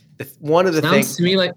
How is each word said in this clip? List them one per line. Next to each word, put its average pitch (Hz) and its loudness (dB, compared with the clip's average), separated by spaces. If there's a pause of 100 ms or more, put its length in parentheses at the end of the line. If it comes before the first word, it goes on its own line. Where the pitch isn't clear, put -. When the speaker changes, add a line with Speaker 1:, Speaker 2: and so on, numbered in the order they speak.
(180)
Speaker 1:
the, - -14 (120)
one 170 2
of 175 0
the 156 0
Speaker 2:
Sounds 160 0
Speaker 1:
things - 0
Speaker 2:
to 175 -2
me 185 2
like, 175 -2